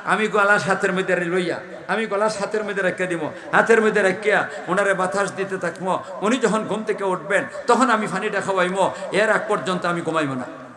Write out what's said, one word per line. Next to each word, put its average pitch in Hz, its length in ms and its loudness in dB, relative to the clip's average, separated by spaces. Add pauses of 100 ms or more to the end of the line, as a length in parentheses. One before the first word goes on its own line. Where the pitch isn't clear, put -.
আমি 208 240 2
গলাস 202 400 2
হাতের 190 240 2
মধ্যে 180 240 0
লইয়া, 175 440 -2 (280)
আমি 214 180 -2
গলাস 202 340 0
হাতের 208 240 -2
মধ্যে 202 180 -4
রাখিয়া 180 260 0
দিব, 165 220 -2 (220)
হাতের 220 300 6
মধ্যে 208 200 4
রাখিয়া 190 460 2 (200)
ওনারে 190 260 2
বাতাস 185 380 0
দিতে 190 260 -4
থাকবো। 175 400 -2 (220)
উনি 214 160 2
যখন 214 320 2
ঘুম 214 160 -4
থেকে 196 200 -4
উঠবেন 190 400 0 (220)
তখন 247 240 4
আমি 214 160 2
পানিটা 196 340 -2
খাওয়াইমো, 185 500 2 (220)
এর 214 180 4
আগ 196 180 2
পর্যন্ত 180 380 -2
আমি 170 140 -2
ঘুমাইমো 156 340 0
না। - 280 -8 (140)